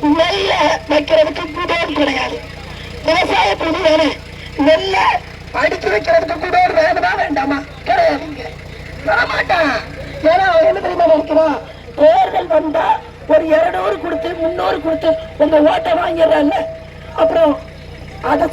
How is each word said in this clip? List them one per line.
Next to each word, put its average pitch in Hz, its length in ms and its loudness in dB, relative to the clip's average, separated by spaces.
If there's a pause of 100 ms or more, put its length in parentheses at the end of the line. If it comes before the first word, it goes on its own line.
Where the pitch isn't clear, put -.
(180)
நெல்லை 381 420 0 (320)
வைக்கிறதுக்கு 311 520 2 (120)
குடோன் 339 440 -4
கிடையாது, 262 380 -2 (680)
விவசாய 302 560 2
தொழில் 330 260 0
வேணும், 311 300 2 (500)
நெல்லை 381 380 2 (560)
அடிச்சு - 320 -2
வைக்கிறதுக்கு 330 500 0
குடோன் 359 360 2
வேணுமா 339 320 2 (100)
வேண்டாமா? 277 380 -2 (280)
கிடையாதுங்க, 311 560 0 (640)
வரமாட்டான். 392 640 0 (600)
ஏன்னா 381 200 4
அவன் 320 200 6
என்ன 381 140 -2
தெரியுமா 349 280 2
நினைக்கிறான், 311 440 2 (440)
தேர்தல் 359 540 4
வந்தா 311 300 0 (460)
ஒரு 311 140 4 (100)
இருநூறு 370 480 0
கொடுத்து, - 260 -4 (140)
முந்நூறு 349 420 -2
கொடுத்து 320 240 0 (340)
உங்க 302 140 4 (140)
ஓட்டை 359 300 0
வாங்கிடுறான்ல, 320 580 2 (640)
அப்புறம் 320 340 4 (720)
அதை 302 240 2